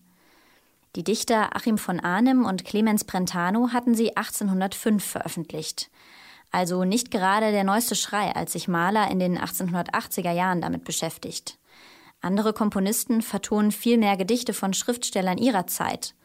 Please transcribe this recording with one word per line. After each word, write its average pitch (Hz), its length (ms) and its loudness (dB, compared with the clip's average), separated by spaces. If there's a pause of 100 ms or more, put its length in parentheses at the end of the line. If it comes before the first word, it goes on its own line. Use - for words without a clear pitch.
(960)
Die 175 100 -6
Dichter 220 520 0
Achim 214 220 0
von 180 220 -4
Arnim 233 440 4
und 190 220 -4
Clemens 208 380 2
Brentano 185 680 0
hatten 247 220 2
sie 220 240 0
achtzehnhundertfünf 196 840 0
veröffentlicht. - 880 -8 (600)
Also 180 340 2
nicht 208 260 0
gerade 208 400 2
der 202 140 2
neueste 208 300 2
Schrei, 202 400 -2
als 165 180 -4
sich 175 160 -8
Mahler 190 420 2
in 185 80 0
den 180 200 0
achtzehnhundertachtziger 180 920 -4
Jahren 180 280 0
damit 160 240 -4
beschäftigt. - 760 -8 (640)
Andere 208 280 0
Komponisten 214 680 0
vertonen 208 520 0
viel 233 260 4
mehr 202 180 4
Gedichte 214 360 0
von 190 220 -2
Schriftstellern 190 640 -2
ihrer 220 280 2
Zeit. - 480 -6 (100)